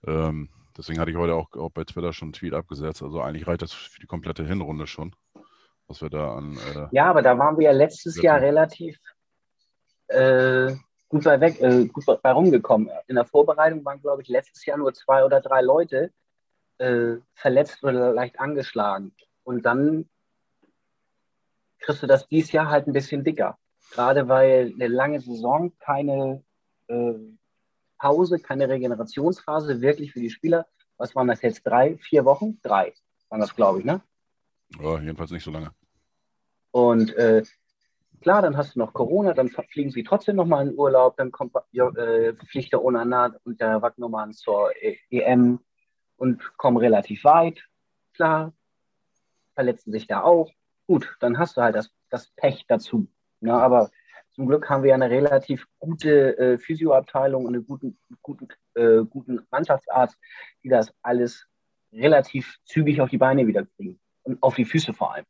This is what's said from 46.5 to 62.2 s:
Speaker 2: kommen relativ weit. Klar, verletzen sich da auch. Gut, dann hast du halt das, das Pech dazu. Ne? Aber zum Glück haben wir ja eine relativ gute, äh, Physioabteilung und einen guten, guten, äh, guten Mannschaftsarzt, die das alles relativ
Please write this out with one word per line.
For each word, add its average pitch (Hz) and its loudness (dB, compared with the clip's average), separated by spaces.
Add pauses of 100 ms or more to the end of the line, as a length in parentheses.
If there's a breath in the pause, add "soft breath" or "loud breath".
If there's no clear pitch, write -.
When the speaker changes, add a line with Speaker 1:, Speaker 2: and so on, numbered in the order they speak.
Speaker 2:
kommen 127 2
relativ 110 0
weit. 165 4 (520)
Klar, 160 -2 (1000)
verletzen 123 -4
sich 107 -8
da 101 -4
auch. 165 4 (340)
Gut, - -2
dann 120 -2
hast 170 -4
du 123 0
halt 113 2
das, 110 -6 (200)
das - -10
Pech - -2
dazu. 110 -2 (320)
Ne? 117 -2
Aber 123 4 (400 soft breath)
zum 135 -8
Glück 151 0
haben 139 -2
wir 135 4
ja 131 8
eine 127 0
relativ 135 0 (120)
gute, 151 2
äh, 127 2
Physioabteilung 135 0
und 120 -6
einen 117 -8
guten, 135 -12 (240)
guten, - -16 (260)
äh, 113 4
guten 123 -10
Mannschaftsarzt, 131 -2 (460 loud breath)
die 131 -12
das 117 2 (100)
alles 120 -4 (460)
relativ 135 0